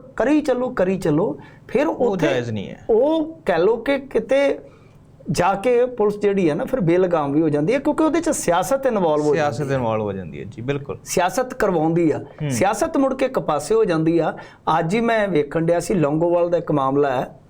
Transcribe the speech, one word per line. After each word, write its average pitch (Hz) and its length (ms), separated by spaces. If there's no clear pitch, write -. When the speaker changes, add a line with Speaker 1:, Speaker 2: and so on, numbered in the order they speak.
Speaker 1:
ਕਰੀ 285 240
ਚੱਲੋ, 254 300
ਕਰੀ 190 280
ਚੱਲੋ, 170 400
ਫਿਰ 277 180
Speaker 2:
ਉਹ 330 80
Speaker 1:
ਉੱਥੇ 196 320
Speaker 2:
ਜਾਇਜ਼ 123 240
ਨਹੀਂ 101 180
ਹੈ। - 220
Speaker 1:
ਉਹ 302 560
ਕਹਿ 175 120
ਲਓ 202 180
ਕਿ 226 220
ਕਿਤੇ 277 600
ਜਾ 180 240
ਕੇ 240 320
ਪੁਲਿਸ 208 320
ਜਿਹੜੀ 196 320
ਹੈ 143 40
ਨਾ 190 100
ਫਿਰ 254 160
ਬੇਲਗਾਮ 170 520
ਵੀ 151 100
ਹੋ 160 60
ਜਾਂਦੀ 147 260
ਹੈ, 277 40
ਕਿਉਂਕਿ 294 260
ਉਹਦੇ 311 160
'ਚ 330 100
ਸਿਆਸਤ 190 560
ਇਨਵੋਲਵ 170 380
ਹੋ 151 100
Speaker 2:
ਸਿਆਸਤ 147 240
Speaker 1:
ਜਾਂਦੀ 139 140
ਹੈ। 135 60
Speaker 2:
ਇਨਵੋਲਵ 113 240
ਹੋ 104 100
ਜਾਂਦੀ 80 280
ਹੈ 69 40
ਜੀ, 110 180
ਬਿਲਕੁਲ। 139 420
Speaker 1:
ਸਿਆਸਤ 185 500
ਕਰਵਾਉਂਦੀ 165 560
ਆ, 139 80
Speaker 2:
ਹੂੰ। - 320
Speaker 1:
ਸਿਆਸਤ 220 460
ਮੁੜ 269 180
ਕੇ 262 100
ਇੱਕ 254 140
ਪਾਸੇ 156 360
ਹੋ 220 100
ਜਾਂਦੀ 165 340
ਆ। 156 180
ਅੱਜ 170 160
ਹੀ 233 60
ਮੈਂ 226 280
ਵੇਖਣ 156 320
ਡਿਆ 170 200
ਸੀ 170 140
ਲੌਂਗੋਵਾਲ 170 560
ਦਾ 175 80
ਇੱਕ 156 140
ਮਾਮਲਾ 139 380
ਹੈ। 131 400